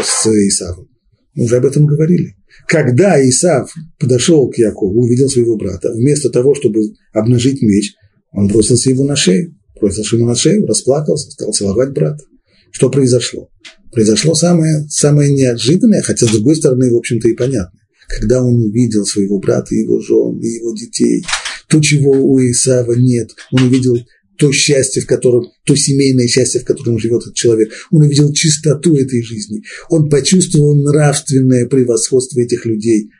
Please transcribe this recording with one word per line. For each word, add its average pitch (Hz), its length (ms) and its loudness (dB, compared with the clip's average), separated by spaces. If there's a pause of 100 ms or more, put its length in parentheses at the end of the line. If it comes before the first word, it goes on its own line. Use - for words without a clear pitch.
с - 240 -2
Исавом? 98 600 -2 (460)
Мы 127 100 -2
уже 117 100 0
об 127 100 2
этом 147 200 2
говорили. 156 500 0 (320)
Когда 156 580 2
Исав 127 480 0 (260)
подошел 127 500 2
к - 80 -10
Якову, 107 420 0
увидел 123 300 2
своего 117 260 0
брата, 98 380 -6
вместо 127 360 0
того, 127 260 2
чтобы 110 260 0 (320)
обнажить 120 480 0
меч, 104 320 2 (400)
он 101 160 0
бросился 117 400 2
ему 131 160 0
на 143 100 -2
шею, 180 400 -2 (240)
бросился 107 380 -2
ему 117 100 2
на 120 80 0
шею, 170 300 0
расплакался, 147 640 -2
стал - 220 -8
целовать 113 400 -2
брата. 151 280 -4 (500)
Что - 180 0
произошло? 123 600 -2 (420)
Произошло 110 440 0
самое, 160 540 0
самое 147 440 2
неожиданное, 135 720 2
хотя, 113 240 0
с - 20 2
другой 110 260 2
стороны, 131 360 0
в 117 40 0
общем-то, 113 320 -2
и 113 60 2
понятное. 120 480 -6 (260)
Когда 123 360 -2
он 123 100 2
увидел 110 520 0
своего 98 340 -2
брата, - 340 -2
его 110 260 0
жен, 117 400 -2
и 113 80 -6
его 117 280 -6
детей – 117 480 -2 (440)
то, 156 120 2
чего 147 320 2
у 135 280 2
Исава 123 540 0
нет, 120 380 0 (200)
он 131 120 2
увидел 123 340 2 (400)
то 147 140 2
счастье, 135 500 0
в - 60 -10
котором, 120 380 0 (200)
то 143 100 2
семейное 139 520 0
счастье, 123 340 0
в - 40 -18
котором 117 340 -2
живет 117 240 -2
этот - 100 -16
человек. 110 380 0 (180)
Он 151 140 4
увидел 147 280 2
чистоту 151 640 0
этой 123 280 -2
жизни. 107 400 -12 (260)
Он 160 180 2
почувствовал 147 680 2
нравственное 139 920 2
превосходство 123 720 0
этих 120 280 -2
людей 110 420 -2 (100)